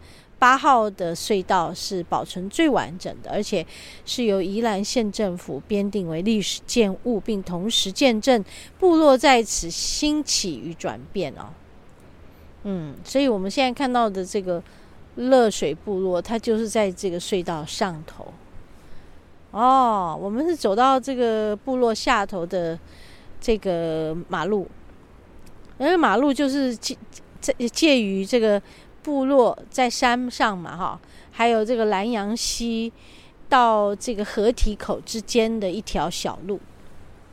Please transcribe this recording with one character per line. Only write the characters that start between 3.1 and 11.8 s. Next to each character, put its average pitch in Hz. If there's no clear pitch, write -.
的， -
而 185
且 180
是 247
由 196
宜 196
兰 202
县 214
政 190
府 147
编 202
定 190
为 160
历 214
史 -
建 202
物， 233
并 202
同 180
时 196
见 226
证 233
部 349
落 294
在 254
此 -
兴 302
起 160
与 165
转 127
变 156
哦。 -